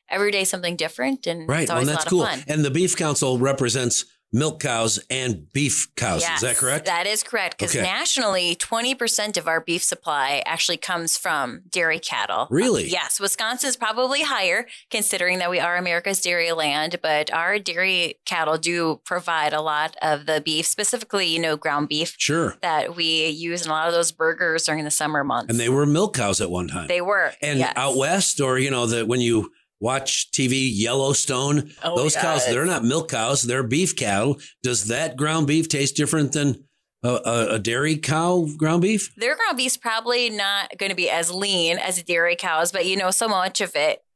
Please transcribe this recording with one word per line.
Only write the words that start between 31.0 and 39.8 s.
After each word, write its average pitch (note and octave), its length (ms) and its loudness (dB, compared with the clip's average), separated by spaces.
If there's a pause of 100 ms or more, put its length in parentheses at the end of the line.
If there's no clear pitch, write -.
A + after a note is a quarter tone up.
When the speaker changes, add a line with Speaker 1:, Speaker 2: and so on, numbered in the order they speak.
Speaker 1:
Oh, E3+ 140 0
Speaker 2:
those D3+ 180 2
cows, C3+ 300 0
Speaker 1:
yes. B2+ 80 2
Speaker 2:
they're C3+ 140 2
not E3+ 160 0
milk D#3+ 260 2
cows, B2 320 0
they're B2 220 0
beef C#3+ 320 0
cattle. A2 440 0 (220)
Does B2 240 0
that B2+ 320 -2
ground D3+ 300 0
beef D#3 220 2
taste C#3 260 0
different D3 380 2
than C#3+ 300 0 (400)
a, A#2+ 60 2
a, A#2 460 2
a A2 40 0
dairy B2+ 380 0
cow E3 500 2 (100)
ground D#3+ 260 4
beef? G#3 340 2
Speaker 1:
Their A#3+ 180 0
ground G4+ 220 0
beef's B3+ 200 -2
probably A#3 520 0